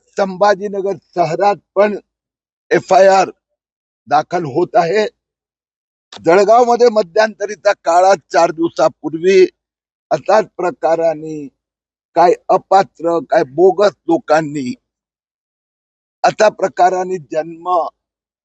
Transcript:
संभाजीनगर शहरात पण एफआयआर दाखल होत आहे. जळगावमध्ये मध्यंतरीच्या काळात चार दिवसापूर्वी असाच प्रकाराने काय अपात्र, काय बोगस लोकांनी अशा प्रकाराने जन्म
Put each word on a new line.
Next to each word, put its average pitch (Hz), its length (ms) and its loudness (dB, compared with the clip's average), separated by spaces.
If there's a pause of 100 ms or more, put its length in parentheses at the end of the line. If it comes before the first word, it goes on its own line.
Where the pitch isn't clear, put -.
(160)
संभाजीनगर 196 800 -4 (180)
शहरात 175 420 -2 (180)
पण 202 220 0 (760)
एफआयआर 185 600 2 (800)
दाखल 156 360 -4
होत 147 300 -4
आहे. 175 320 0 (1200)
जळगावमध्ये 233 640 4
मध्यंतरीच्या 208 840 -2 (120)
काळात 185 320 2 (160)
चार 170 180 2
दिवसापूर्वी 165 960 0 (640)
असाच 180 360 0 (100)
प्रकाराने 160 920 -4 (680)
काय 175 200 4 (140)
अपात्र, 170 680 -2 (120)
काय 165 140 0
बोगस 175 480 0 (160)
लोकांनी 147 640 -2 (1500)
अशा 214 240 2
प्रकाराने 185 680 -2 (160)
जन्म 165 540 -4 (580)